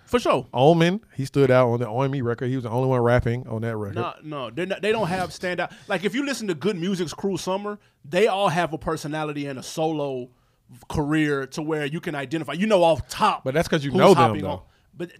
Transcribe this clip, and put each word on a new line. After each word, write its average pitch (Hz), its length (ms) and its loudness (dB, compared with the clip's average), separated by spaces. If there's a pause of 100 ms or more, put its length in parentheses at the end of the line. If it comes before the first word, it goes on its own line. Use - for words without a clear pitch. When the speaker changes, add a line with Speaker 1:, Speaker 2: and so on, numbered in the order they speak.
Speaker 1:
For 247 140 2
sure. 202 340 0
Speaker 2:
Omen, 165 480 4 (140)
he 135 80 -4
stood 135 280 2
out 127 180 6
on 120 100 -2
the 120 80 -4
Army 135 340 -4
record. 120 280 -4
He 135 60 -2
was 127 80 -6
the 117 80 -8
only 131 180 0
one 127 100 2
rapping 120 480 2
on 113 140 -6
that 113 160 -4
record. 101 180 -8
Speaker 1:
No, 175 180 -4 (100)
no, 143 260 -10
they're 147 160 -4
not, 190 160 2
they 208 100 2
don't 220 160 2
have 180 220 -2
standout. 180 420 -4 (160)
Like, 190 160 0
if 190 120 0
you 285 100 0
listen 233 220 -4
to 175 80 0
Good 185 220 -2
Music's 175 360 -2
Cruel 196 240 -4
Summer, 202 420 -6 (240)
they 170 240 2
all 196 220 2
have 160 240 0
a 156 40 -6
personality 151 680 -6
and 139 120 -8
a 143 60 -12
solo 143 680 -6 (580)
career 147 580 0
to 160 140 -8
where 151 240 -2
you 156 160 -6
can 165 140 -8
identify. 143 380 -6
You 185 140 0
know 190 160 6
off 165 240 4
top 185 360 0
Speaker 2:
But 131 100 -2
that's 160 160 2
'cause 147 160 0
you 143 60 -2
Speaker 1:
who's 170 80 0
Speaker 2:
know 180 100 8
them, 175 80 2
Speaker 1:
hopping 110 240 2
Speaker 2:
though. 95 80 -6
Speaker 1:
on. - 120 -8 (360)
But 170 220 -12